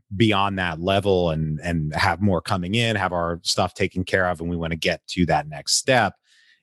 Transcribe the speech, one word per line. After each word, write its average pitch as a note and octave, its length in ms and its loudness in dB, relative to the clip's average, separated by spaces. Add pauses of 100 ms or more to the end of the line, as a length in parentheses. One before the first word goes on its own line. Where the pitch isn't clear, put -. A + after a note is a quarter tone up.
(160)
beyond G2 440 2
that E2 200 -2
level F#2+ 500 2
and, D#2 300 -2
and D#2+ 360 -2
have F2 240 0
more F#2+ 200 2
coming F#2+ 360 -4
in, A#2 180 0
have F#2 180 -2
our E2+ 300 -2
stuff - 320 -2
taken F#2 300 -2
care F#2 240 2
of, E2+ 120 -4
and E2+ 80 -6
we F2 60 -4
wanna E2 220 -4
get E2 320 -4
to F2+ 180 0
that E2 220 0
next D2 260 -6
step, A#2 400 2 (480)